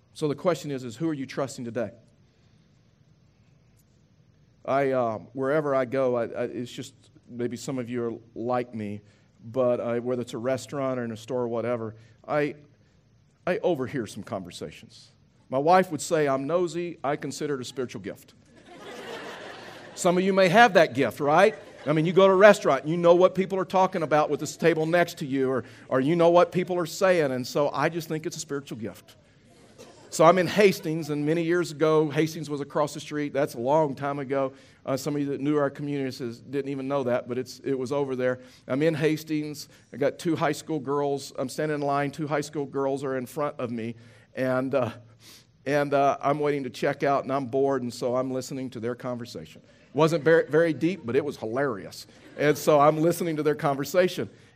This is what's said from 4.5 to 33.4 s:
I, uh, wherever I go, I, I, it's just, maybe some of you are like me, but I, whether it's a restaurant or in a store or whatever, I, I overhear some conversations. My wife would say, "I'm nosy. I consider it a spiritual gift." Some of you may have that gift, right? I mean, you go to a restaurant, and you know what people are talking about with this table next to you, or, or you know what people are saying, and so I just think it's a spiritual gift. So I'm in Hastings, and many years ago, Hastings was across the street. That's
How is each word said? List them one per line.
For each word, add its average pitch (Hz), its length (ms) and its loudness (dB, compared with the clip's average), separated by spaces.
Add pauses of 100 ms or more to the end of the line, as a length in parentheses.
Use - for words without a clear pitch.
I, 135 240 2
uh, 117 300 0 (140)
wherever 139 420 0
I 135 100 2
go, 127 300 0
I, 120 80 0
I, 113 220 -6
it's 120 260 -8
just, - 240 -14 (340)
maybe 120 280 -6
some 135 200 -8
of 120 140 -6
you 123 140 -4
are 113 140 -6 (140)
like 120 400 -4
me, 104 280 -8 (440)
but 123 340 0
I, 117 200 -2
whether 123 240 -4
it's - 100 -14
a 127 60 -6
restaurant 131 600 -4
or 120 40 -4
in 117 80 -6
a 107 60 -10
store 123 260 -4
or 120 40 -2
whatever, 113 480 -4 (320)
I, 147 280 -2 (920)
I 175 140 -2
overhear 127 480 -2
some 101 160 -12
conversations. - 880 -12 (420)
My 131 60 2
wife 180 320 4
would 143 100 -6
say, 156 260 0
"I'm 135 200 -2
nosy. 175 560 -4
I 143 120 0
consider 147 380 -6
it 131 80 -6
a - 20 -8
spiritual 120 380 -8
gift." - 320 -14 (1600)
Some 180 240 2
of 185 60 2
you 196 100 2
may 190 160 6
have 220 240 8
that 160 220 6
gift, 127 240 0
right? 165 340 4 (320)
I 143 80 0
mean, 160 140 2
you 185 40 0
go 180 140 6
to 190 80 6
a - 20 4
restaurant, 185 460 8
and 147 80 -6
you 175 80 0
know 170 160 8
what 185 220 6
people 190 240 -2
are 185 60 -2
talking 185 360 2
about 151 300 2
with 139 80 -2
this - 180 -8
table 160 300 2
next 170 320 2
to 156 80 -8
you, 131 240 0
or, 123 120 -2 (260)
or 131 100 2
you 147 160 2
know 170 160 6
what 175 200 6
people 180 280 -2
are 160 80 -2
saying, 170 440 2
and 127 140 -4
so 147 260 0
I 139 180 0
just 165 180 -8
think 156 180 -6
it's 170 100 -8
a 165 40 -12
spiritual 139 400 -10
gift. 101 360 -14 (920)
So 165 160 4
I'm 180 140 8
in 170 80 0
Hastings, 160 640 2
and 147 120 -4
many 165 200 0
years 165 260 0
ago, 156 400 2
Hastings 156 400 -2
was 147 100 -6
across 147 360 -4
the 160 40 -12
street. 147 320 -6
That's 143 220 -2